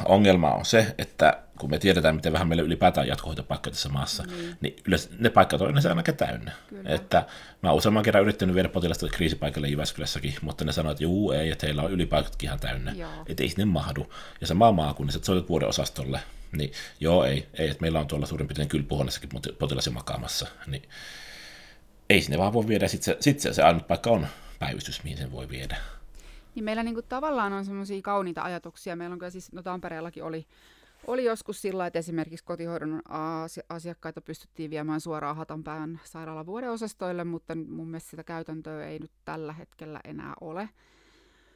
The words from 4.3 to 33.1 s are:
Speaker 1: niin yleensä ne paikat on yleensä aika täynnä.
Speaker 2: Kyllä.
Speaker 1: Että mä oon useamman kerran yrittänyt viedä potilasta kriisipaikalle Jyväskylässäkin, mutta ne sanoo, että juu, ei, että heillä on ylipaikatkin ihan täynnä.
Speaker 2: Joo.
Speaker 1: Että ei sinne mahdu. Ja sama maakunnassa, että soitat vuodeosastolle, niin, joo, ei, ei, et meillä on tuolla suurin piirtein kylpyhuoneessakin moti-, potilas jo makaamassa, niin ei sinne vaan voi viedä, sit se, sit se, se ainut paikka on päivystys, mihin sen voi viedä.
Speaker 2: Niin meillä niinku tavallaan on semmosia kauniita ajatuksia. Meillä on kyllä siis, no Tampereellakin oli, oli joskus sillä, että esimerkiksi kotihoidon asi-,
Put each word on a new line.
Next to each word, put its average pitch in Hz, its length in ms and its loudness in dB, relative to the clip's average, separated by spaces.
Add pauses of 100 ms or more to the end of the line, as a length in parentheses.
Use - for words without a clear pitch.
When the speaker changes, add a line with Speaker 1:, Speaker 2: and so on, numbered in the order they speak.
Speaker 1:
niin - 140 -4 (120)
yleensä - 220 2 (100)
ne 117 100 4
paikat 92 320 6
on - 80 2
yleensä 165 240 4
aika 170 200 0
täynnä. 57 380 -2 (180)
Speaker 2:
Kyllä. 196 200 -10
Speaker 1:
Että - 360 2 (360)
mä 90 80 4
oon 76 80 8
useamman 107 260 4
kerran 101 200 6
yrittänyt 98 320 2
viedä 90 140 4
potilasta 85 380 0
kriisipaikalle 76 600 0
Jyväskylässäkin, 71 760 -2
mutta 78 240 -4
ne 71 60 0
sanoo, 78 200 0
että 73 120 -4
juu, 92 280 2
ei, 78 200 2
että - 140 -4
heillä 73 160 0
on 85 100 0
ylipaikatkin 80 560 0
ihan - 120 -4
täynnä. - 320 -4
Speaker 2:
Joo. - 200 -10 (160)
Speaker 1:
Että 80 160 -2
ei 60 60 0
sinne 98 160 0
mahdu. 71 480 0 (280)
Ja 82 60 -4
sama 101 240 8
maakunnassa, 73 460 0
että - 80 -6
soitat 90 240 2
vuodeosastolle, 67 680 0 (380)
niin, 71 140 -2 (280)
joo, 80 240 6
ei, 69 300 2
ei, 80 160 0
et 71 120 -6
meillä 80 180 2
on 73 80 0
tuolla 73 180 -2
suurin 73 220 -4
piirtein 73 220 -2
kylpyhuoneessakin 71 640 -2
moti-, - 260 -8
potilas 69 260 0
jo 67 60 -2
makaamassa, 60 560 -6 (200)
niin 67 160 -6 (1300)
ei 95 120 8
sinne 71 160 0
vaan 98 160 4
voi 110 140 2
viedä, 101 200 4
sit - 160 -4
se, - 160 0
sit 139 200 4
se, 62 140 0
se 71 100 4
ainut 82 240 6
paikka 85 220 0
on 90 180 4 (320)
päivystys, - 440 -6
mihin 71 140 -6
sen 65 140 -8
voi 65 180 -10
viedä. 131 280 -8 (800)
Speaker 2:
Niin 226 80 -8
meillä 220 200 -2
niinku 233 180 -4
tavallaan 247 520 -2
on 196 120 -4
semmosia 196 360 -8
kauniita 196 420 -2
ajatuksia. 175 520 -8
Meillä 175 180 -8
on 175 60 -10
kyllä 180 100 -10
siis, 180 220 -16
no 175 120 -14
Tampereellakin 175 600 -10
oli, 160 220 -8 (640)
oli 254 160 0
joskus 226 380 -2
sillä, 190 260 -4
että 165 120 -4
esimerkiksi 165 460 -6
kotihoidon 165 640 -6
asi-, 160 600 -8